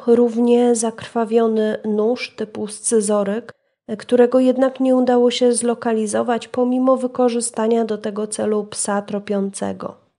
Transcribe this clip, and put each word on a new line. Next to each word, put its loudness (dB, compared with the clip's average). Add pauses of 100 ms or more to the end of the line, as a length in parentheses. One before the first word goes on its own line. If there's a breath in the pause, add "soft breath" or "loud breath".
równie 4
zakrwawiony -2
nóż -2
typu -8
scyzoryk, -2 (460)
którego 4
jednak 2
nie 2
udało 4
się 2
zlokalizować -2
pomimo 2
wykorzystania 0
do -4
tego -6
celu -4
psa -4
tropiącego. -6 (140)